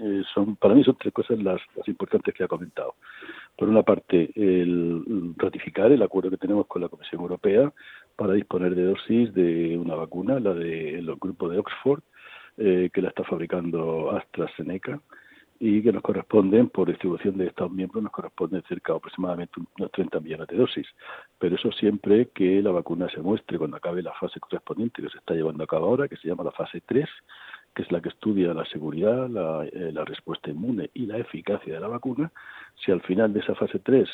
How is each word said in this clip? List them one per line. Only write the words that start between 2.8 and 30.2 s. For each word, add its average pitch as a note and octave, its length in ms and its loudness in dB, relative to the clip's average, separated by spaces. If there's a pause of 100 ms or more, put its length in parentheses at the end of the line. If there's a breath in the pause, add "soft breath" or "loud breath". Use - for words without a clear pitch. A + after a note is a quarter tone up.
Por - 120 0
una G#2+ 140 8
parte, F2 520 4
el F2 1000 2
ratificar G2 560 2
el B2 100 8
acuerdo F#2 280 0
que F#2 80 -2
tenemos G2 280 0
con - 140 -6
la E2+ 80 -4
Comisión - 320 -10
Europea G2 520 2 (440 loud breath)
para F#2+ 160 0
disponer F2+ 420 0
de F2+ 100 2
dosis A2 500 2
de E2+ 440 2
una E2 160 -4
vacuna, F2 460 -2
la G2 140 0
del E2 520 -6 (100)
grupo F#2 320 -6
de F2 100 -2
Oxford, - 440 -2 (540 loud breath)
eh, F#2 360 4
que F#2+ 100 0
la - 60 0
está - 160 -4
fabricando E2 880 -2
AstraZeneca, - 880 -6 (600 loud breath)
y G#2+ 220 4
que A2+ 100 6
nos - 100 -4
corresponden, G#2 640 4
por F2+ 200 0
distribución F#2 500 -2
de F#2 80 0
Estados F2 260 -4
miembros, F#2+ 300 -4
nos G2+ 100 -6
corresponden E2+ 560 -6
cerca F2 240 -4
aproximadamente F2 680 -6
un-, E2 80 -10 (100)
unos F#2+ 140 -6
treinta - 260 -2
millones D#2 300 -8
de F2 80 -8
dosis. - 300 0 (520 loud breath)
Pero F2 160 0
eso G#2+ 160 -2
siempre G#2+ 640 4
que F#2+ 260 4
la G2+ 120 2
vacuna F2 420 -2
se D#2+ 80 -8
muestre F#2+ 340 -2
cuando D#2 200 -4
acabe F2 260 -6
la E2 120 -8
fase - 260 -8
correspondiente - 600 -6
que - 80 -8
se - 100 -16
está - 140 -6
llevando D#2 300 -2
a D#2 60 -6
cabo E2 180 0
ahora, B2+ 220 2
que E2 80 -12
se - 100 -14
llama E2+ 160 -4
la E2+ 80 -4
fase - 340 -8
tres, C#3+ 240 2 (640 loud breath)
que - 100 -6
es - 100 -8
la F2 80 0
que E2+ 80 -6
estudia F#2 440 0
la D#2+ 140 -4
seguridad, E2+ 640 -2
la, D#2+ 360 -4
eh, E2 280 -8
la D#2 120 -6
respuesta - 460 -10